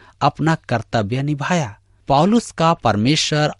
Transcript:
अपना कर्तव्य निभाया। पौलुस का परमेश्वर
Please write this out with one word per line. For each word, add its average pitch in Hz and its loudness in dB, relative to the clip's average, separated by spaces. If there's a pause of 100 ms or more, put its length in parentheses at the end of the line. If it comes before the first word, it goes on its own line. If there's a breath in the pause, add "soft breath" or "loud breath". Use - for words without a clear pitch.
(200 soft breath)
अपना 151 0
कर्तव्य 117 -4
निभाया। 143 -4 (300)
पौलुस 180 2
का - 0
परमेश्वर 143 0 (120)